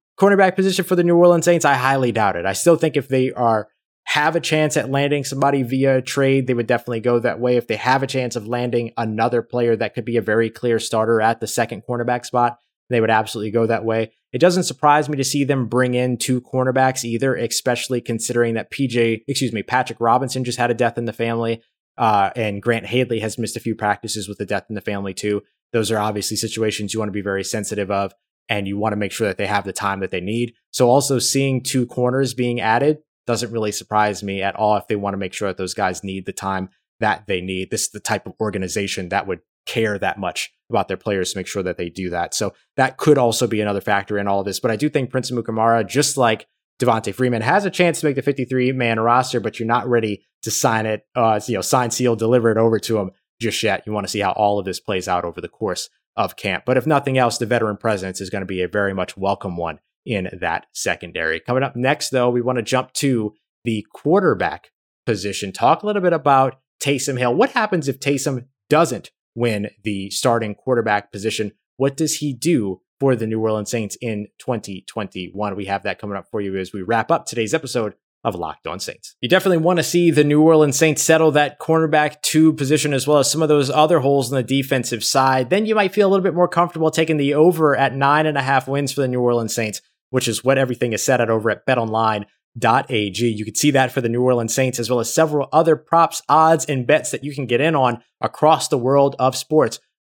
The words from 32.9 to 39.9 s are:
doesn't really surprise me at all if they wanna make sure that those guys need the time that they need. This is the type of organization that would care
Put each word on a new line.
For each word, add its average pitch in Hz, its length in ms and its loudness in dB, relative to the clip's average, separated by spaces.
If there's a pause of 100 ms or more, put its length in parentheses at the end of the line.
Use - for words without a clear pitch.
doesn't 113 240 -4
really 110 200 -2
surprise 107 520 -2
me 98 180 -6
at 98 140 -4
all 107 220 2
if 95 100 -6
they 110 80 -2
wanna 101 220 -4
make 95 160 -8
sure 104 140 -6
that 95 100 -6
those 92 180 -6
guys 92 280 -2
need 95 220 -8
the 95 80 -8
time 95 360 -6 (300)
that 104 280 -2
they 92 140 -2
need. 92 280 -6
This - 140 -4
is - 60 -6
the 104 100 -16
type - 260 -4
of 95 140 -14
organization 98 720 -4
that 95 180 -2
would 92 140 -6 (260)
care 107 320 -2